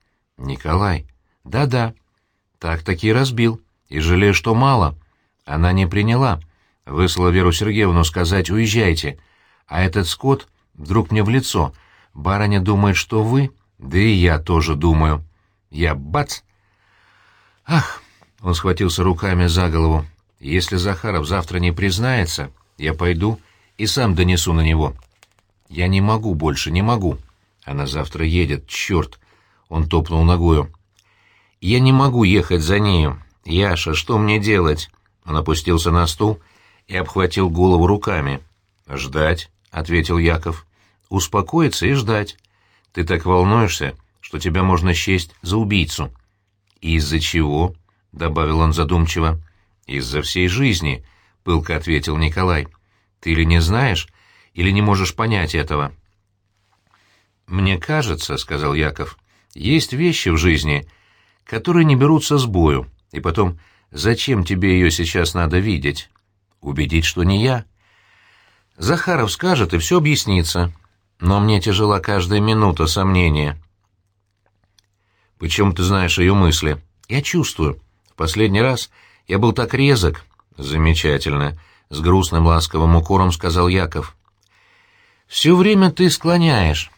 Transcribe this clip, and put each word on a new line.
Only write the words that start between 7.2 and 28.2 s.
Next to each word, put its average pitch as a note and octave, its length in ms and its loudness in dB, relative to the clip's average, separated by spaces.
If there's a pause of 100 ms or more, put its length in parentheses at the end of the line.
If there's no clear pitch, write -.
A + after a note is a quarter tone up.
Веру F2+ 220 4
Сергеевну G2+ 520 2
сказать: F2 460 -2
'Уезжайте.' G2 680 0 (480)
А E2+ 160 -2
этот F#2+ 240 0
скот - 420 -2 (260)
вдруг F#2 360 -2
мне G#2+ 120 2
в G2 60 2
лицо: A2 460 0 (400)
'Барыня G2+ 460 0
думает, G2+ 360 2
что A2 260 -2
вы, C3 280 0 (280)
да C#2+ 200 -4
и A2 140 4
я F2 260 4
тоже D#2+ 360 0
думаю.' D#2 500 0 (460)
Я D#2 240 -4
бац!» D2+ 460 -8 (1300)
«Ах!» — - 360 -2 (380)
он F2+ 140 -2
схватился F2+ 480 0
руками F2+ 440 0
за F2 220 2
голову. D#2+ 380 2 (340)
«Если F2 360 -4
Захаров F#2 500 -4
завтра F2 320 -4
не F2 140 0
признается, F#2+ 800 -2 (280)
я D#2 160 -4
пойду F2 440 -2 (380)
и A2 100 -6
сам A2 280 0
донесу F2 400 0
на E2 80 2
него. D#2 320 0 (760)
Я F2+ 200 -4
не F#2+ 120 0
могу G#2+ 340 -2
больше, D2 360 -4
не E2+ 100 0
могу. G2 380 -2 (460)
Она C#2+ 220 -6
завтра D2+ 380 -6